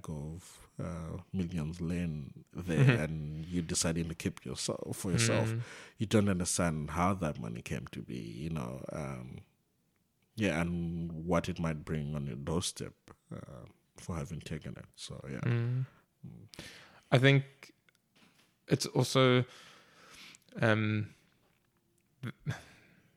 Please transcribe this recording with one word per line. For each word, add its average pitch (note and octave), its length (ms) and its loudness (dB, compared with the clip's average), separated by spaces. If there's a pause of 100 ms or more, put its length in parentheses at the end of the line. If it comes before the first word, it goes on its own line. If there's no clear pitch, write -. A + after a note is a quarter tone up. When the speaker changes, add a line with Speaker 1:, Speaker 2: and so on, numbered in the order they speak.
Speaker 1:
of, D#2 520 -8 (220)
uh, E2 360 -6 (160)
millions E2+ 480 -2
laying E2 500 -2 (220)
there F#2 260 -2
Speaker 2:
Mm-hmm. B2+ 220 8
Speaker 1:
and D#2 440 -4
you F2 160 -2
deciding E2 480 0
to E2 60 -6
keep - 300 -4
yourself - 500 -4
for - 160 -2
yourself. A2+ 380 4
Speaker 2:
Mm. A2+ 100 -2 (380)
Speaker 1:
You A2+ 80 -2
don't G2+ 240 6
understand E2 640 2
how F2 240 4
that D2+ 240 -2
money A1+ 220 -6
came - 300 -6
to - 100 -10
be, - 140 -10
you A#1 360 -8
know, C2 300 -4 (120)
um, C2 460 -8 (1000)
yeah, F2 240 4
and E2+ 500 -2
what E2+ 380 2
it F2 100 -4
might D#2+ 240 -2
bring D2+ 320 -2
on C#2+ 120 -4
your B1+ 100 -6
doorstep. D#2+ 560 -2 (400)
Uh, - 320 -14 (360)
for F2+ 140 -6
having C#2+ 240 -4
taken D2 380 -8
it. - 80 -14 (100)
So, - 240 -12 (100)
yeah. C3+ 100 -6
Speaker 2:
Mm. B2 460 0 (1300)
I C3+ 60 8
think C3+ 260 8 (1200)
it's - 200 2
also, B2+ 580 6 (1160)
um, G#2+ 480 4 (1120)
th-, - 340 -6 (600)